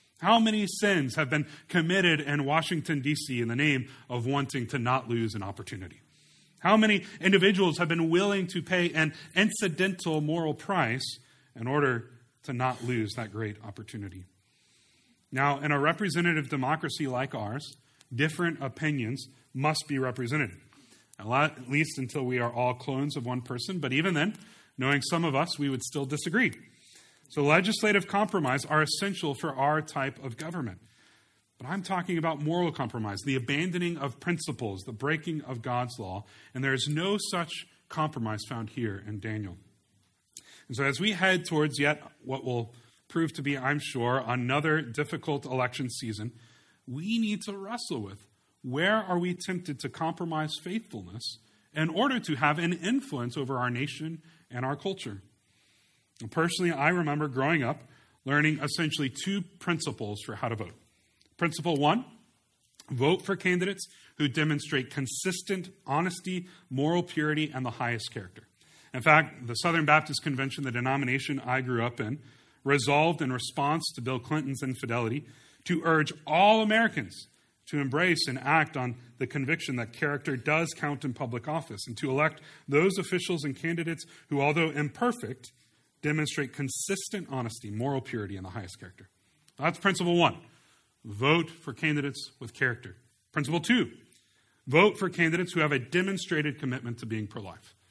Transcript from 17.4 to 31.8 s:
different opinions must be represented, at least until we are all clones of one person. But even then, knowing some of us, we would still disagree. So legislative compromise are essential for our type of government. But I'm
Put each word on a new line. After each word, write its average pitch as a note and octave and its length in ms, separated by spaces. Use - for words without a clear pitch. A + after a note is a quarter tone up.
different D#3 480
opinions C3+ 640
must D3+ 360
be C#3+ 100
represented, B2+ 540
at B2+ 500
least D3+ 300
until C3+ 260
we B2+ 140
are A#2+ 140
all B2 200
clones C#3 440
of B2 100
one B2 160
person. B2+ 380
But C3+ 120
even E3+ 220
then, E3+ 220
knowing C3+ 240
some E3+ 220
of D3+ 100
us, D#3 240
we C#3+ 100
would C3 140
still C#3 240
disagree. E3 460
So D3 120
legislative F#3+ 640
compromise E3+ 580
are D#3 160
essential D#3 540
for C#3+ 220
our D3 260
type C#3 400
of B2+ 140
government. C#3+ 420
But B2 80
I'm F#3 160